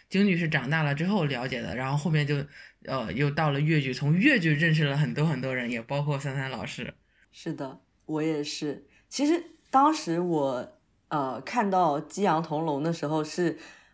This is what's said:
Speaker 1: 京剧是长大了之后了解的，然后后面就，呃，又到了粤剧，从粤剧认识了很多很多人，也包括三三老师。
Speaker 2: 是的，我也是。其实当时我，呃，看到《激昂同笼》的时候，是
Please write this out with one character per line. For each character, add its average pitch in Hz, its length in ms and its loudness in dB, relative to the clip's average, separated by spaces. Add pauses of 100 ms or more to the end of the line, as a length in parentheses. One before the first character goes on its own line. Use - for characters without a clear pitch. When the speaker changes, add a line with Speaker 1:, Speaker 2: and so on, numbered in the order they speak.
Speaker 1:
京 202 180 4
剧 185 80 4
是 170 120 0
长 147 220 0
大 160 140 2
了 143 100 2
之 151 120 -2
后 190 200 2
了 131 220 -2
解 123 140 -4
的， 110 140 -6
然 131 140 -4
后 143 80 0
后 160 140 0
面 147 160 2
就， 143 180 0 (400)
呃， 117 280 -4
又 143 180 0
到 151 180 0
了 139 100 0
粤 151 220 4
剧， 131 100 -2
从 143 240 2
粤 247 240 6
剧 165 120 4
认 156 240 4
识 156 80 4
了 139 120 0
很 131 200 2
多 147 100 2
很 139 160 0
多 131 140 -2
人， 120 160 -4
也 117 100 -4
包 143 220 -4
括 143 160 -2
三 139 160 -4
三 135 160 -4
老 113 120 -6
师。 - 300 -10 (380)
Speaker 2:
是 - 220 -10
的， 143 260 -10 (260)
我 151 160 -4
也 156 220 -2
是。 - 420 -8 (220)
其 - 180 -2
实 330 160 2 (280)
当 285 240 6
时 170 260 -2
我， 143 600 -2 (280)
呃， 135 320 -4
看 214 320 -2
到 160 360 2
《激 - 160 -4
昂 165 200 2
同 156 220 -4
笼》 147 160 -2
的 160 100 0
时 165 140 -4
候， 156 180 0
是 165 340 -2 (360)